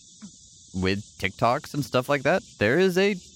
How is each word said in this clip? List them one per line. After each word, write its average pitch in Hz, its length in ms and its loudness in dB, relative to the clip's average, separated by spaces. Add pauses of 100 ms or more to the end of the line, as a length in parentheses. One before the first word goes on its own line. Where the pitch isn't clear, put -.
(720)
with 95 320 -2 (140)
TikToks 120 560 -2
and 143 100 -2
stuff 127 240 -2
like 143 140 0
that, 170 180 2 (160)
there 117 220 2
is 185 180 2
a 202 180 2 (200)